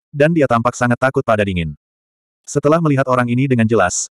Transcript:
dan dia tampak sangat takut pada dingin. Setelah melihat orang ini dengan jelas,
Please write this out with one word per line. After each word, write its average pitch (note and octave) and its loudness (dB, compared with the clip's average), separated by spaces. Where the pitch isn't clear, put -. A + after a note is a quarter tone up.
dan D3 2
dia D3+ 2
tampak A#2+ -2
sangat A#2+ 0
takut C3+ -2
pada G#2+ 0
dingin. E2+ -4
Setelah D3 0
melihat C#3+ 0
orang B2 0
ini B2+ 0
dengan A2+ 2
jelas, G2+ 0